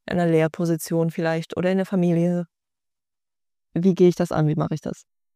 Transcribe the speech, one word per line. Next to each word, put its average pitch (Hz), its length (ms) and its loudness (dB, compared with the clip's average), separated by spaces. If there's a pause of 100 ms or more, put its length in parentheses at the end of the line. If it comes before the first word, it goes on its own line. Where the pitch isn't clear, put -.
in - 120 -2
einer 170 120 2
Lehrposition 165 800 0
vielleicht 165 460 -4
oder 180 120 0
in 190 80 2
der 190 80 -2
Familie. 175 600 0 (1300)
Wie 180 180 2
gehe 180 160 6
ich 170 60 2
das 175 160 -4
an? 156 160 0
Wie 151 80 0
mache 160 180 -4
ich 156 80 -8
das? - 220 -10 (320)